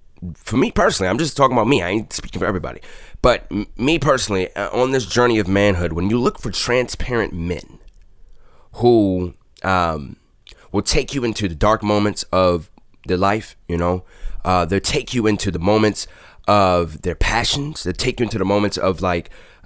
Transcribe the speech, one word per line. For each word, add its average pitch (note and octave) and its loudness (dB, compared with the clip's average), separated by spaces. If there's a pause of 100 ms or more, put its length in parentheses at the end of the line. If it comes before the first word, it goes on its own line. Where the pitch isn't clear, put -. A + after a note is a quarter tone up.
(360)
for - -4
me G#3 2
personally, E3+ 2
I'm G#2+ 0
just D3+ -2
talking B2+ 4
about A2 2
me. A#2+ 2
I F2 -4
ain't G#2+ -4
speaking - -8
for F#2 -2
everybody. F2 -6 (400)
But - 2
m-, G2+ -4
me C#3+ 0
personally, B2 0
uh, G2 -6
on B2+ 0
this B2+ 0
journey A#2 2
of F2+ 0
manhood, F#2+ 2
when F2 -2
you A#2+ 0
look C#3 -2
for A#2 -4
transparent A#2+ -2
men E2+ -8 (920)
who, G2+ 2 (300)
um, D#2+ -2 (540)
will G#2 0
take - 0
you C3+ -4
into A2 -2
the E2 -8
dark G#2+ 2
moments G#2 0
of F2+ 2 (380)
their F2+ 0
life, G2 0 (100)
you E2+ -2
know, F2 0 (400)
uh, F2+ 2
they'll F#2+ 0
take - -4
you A2+ 2
into G#2 0
the E2+ -4
moments G#2 2 (400)
of F2+ 4
their F2 -2
passions. C#3+ -2
They'll F2+ -4
take - -2
you A#2+ 2
into A2 -4
the F#2 0
moments G2+ 2
of, F2+ -2
like, F2 -2 (360)